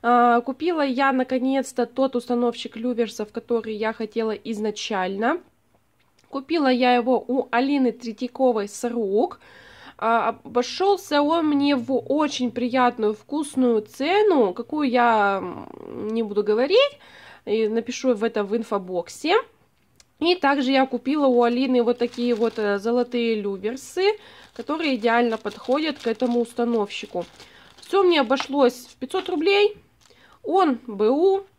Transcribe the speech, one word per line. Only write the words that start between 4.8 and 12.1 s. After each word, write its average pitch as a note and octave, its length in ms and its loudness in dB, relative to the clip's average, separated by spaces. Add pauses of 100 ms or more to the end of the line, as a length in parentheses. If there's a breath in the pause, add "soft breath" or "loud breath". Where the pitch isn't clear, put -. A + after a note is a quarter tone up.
Купила C#4 380 -2
я B3+ 280 4
его A#3+ 300 2
у B3+ 260 -2
Алины C4 420 2
Третьяковой A#3+ 720 -2
с - 220 -12
рук. A3+ 500 -2 (580 loud breath)
А, A3+ 460 0
обошёлся D4 800 0
он D#4 260 0
мне C#4+ 300 2
в B3 160 -4
очень C4+ 580 -2